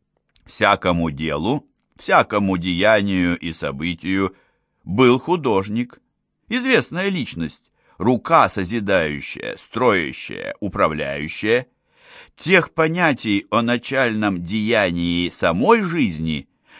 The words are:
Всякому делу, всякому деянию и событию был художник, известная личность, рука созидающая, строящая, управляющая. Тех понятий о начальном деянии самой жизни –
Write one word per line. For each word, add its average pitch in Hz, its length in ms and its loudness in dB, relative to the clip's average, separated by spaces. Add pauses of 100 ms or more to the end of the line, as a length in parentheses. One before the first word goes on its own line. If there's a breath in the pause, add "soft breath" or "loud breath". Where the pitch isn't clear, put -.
(460)
Всякому 90 640 0
делу, 78 560 -4 (280)
всякому 104 600 2
деянию 92 800 2
и 82 140 -8
событию 85 840 -4 (480 soft breath)
был 123 360 4
художник, 120 840 -2 (460)
известная 208 640 -2
личность, 110 600 -8 (260)
рука 120 520 2
созидающая, 90 1080 -2
строящая, 71 1040 -2
управляющая. 80 1080 -2 (720 loud breath)
Тех 175 360 2
понятий 160 760 0
о 110 120 2
начальном 117 840 -2
деянии 87 840 0
самой 127 540 2
жизни – 82 640 -2 (320 soft breath)